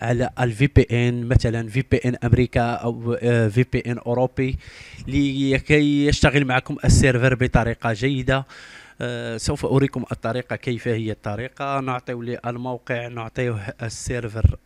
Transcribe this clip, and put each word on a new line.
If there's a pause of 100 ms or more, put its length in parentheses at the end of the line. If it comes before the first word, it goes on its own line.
على (100)
ال
في
بي
ان،
مثلا
في
بي
ان
امريكا
او،
آه،
في
بي
ان
اوروبي، (500)
لكي
يشتغل
معكم
السيرفر
بطريقة
جيدة. (540)
آه،
سوف
أريكم
الطريقة،
كيف
هي
الطريقة.
نعطيو
للموقع،
نعطيه
السيرفر